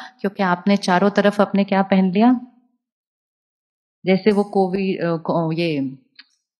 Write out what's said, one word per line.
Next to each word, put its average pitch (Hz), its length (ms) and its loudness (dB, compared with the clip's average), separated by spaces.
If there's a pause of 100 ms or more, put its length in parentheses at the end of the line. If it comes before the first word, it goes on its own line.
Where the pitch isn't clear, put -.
(200)
क्योंकि 196 220 -6
आपने 185 340 0
चारों 190 340 0
तरफ 202 300 2
अपने 196 240 0
क्या 196 180 0
पहन 190 300 2
लिया? 240 280 2 (1700)
जैसे 190 260 2
वो 202 120 2
कोवि-, 190 600 -2
अ, 170 120 -2
को-, 160 420 -2
ये 143 380 -4 (640)